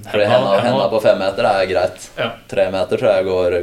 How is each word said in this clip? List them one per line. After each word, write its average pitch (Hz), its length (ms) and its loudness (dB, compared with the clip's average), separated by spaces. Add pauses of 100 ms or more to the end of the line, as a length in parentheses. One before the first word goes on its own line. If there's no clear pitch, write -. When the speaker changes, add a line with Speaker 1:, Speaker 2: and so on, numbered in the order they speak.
Speaker 1:
Fordi 104 200 0
Speaker 2:
henda, 113 120 4
Speaker 1:
henda, 127 140 0
Speaker 2:
henda. 98 180 2
Speaker 1:
henda 98 200 0
på 107 140 0
fem 95 160 4
meter 98 300 -2
er 98 180 0
greit. 90 500 -2
Speaker 2:
Ja. 117 140 -4 (160)
Speaker 1:
Tre 98 240 0
meter 95 300 -2
tror 120 140 4
jeg 95 120 0
går 90 360 0